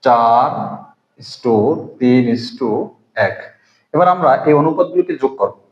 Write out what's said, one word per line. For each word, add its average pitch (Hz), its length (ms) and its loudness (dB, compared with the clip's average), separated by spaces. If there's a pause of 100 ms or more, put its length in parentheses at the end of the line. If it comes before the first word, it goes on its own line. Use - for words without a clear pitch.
চার 120 480 2 (680)
is - 120 -20 (120)
to 120 120 2 (440)
তিন 127 240 4 (120)
is 117 100 -8 (140)
to 123 100 -4 (460)
এক। 101 220 -2 (560)
এবার 175 140 4
আমরা 180 280 2
এই 151 180 2
অনুপাতগুলোকে 170 680 0
যোগ 135 160 -2
করব 101 180 -4 (160)